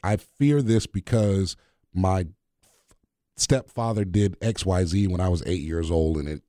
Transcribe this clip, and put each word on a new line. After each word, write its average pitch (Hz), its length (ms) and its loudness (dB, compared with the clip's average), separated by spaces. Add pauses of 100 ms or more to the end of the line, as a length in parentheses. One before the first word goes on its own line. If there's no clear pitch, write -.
I 104 140 0
fear 143 440 0
this 113 260 2
because 98 680 -2 (380)
my 92 340 0 (1080)
stepfather 117 720 0
did 98 360 0
X, 110 240 -4
Y, 92 200 2
Z 98 220 0
when 90 140 -2
I 92 80 0
was 85 160 0
eight 87 160 -2
years 80 300 -4
old, 80 260 2
and 71 100 -4
it, 76 220 -8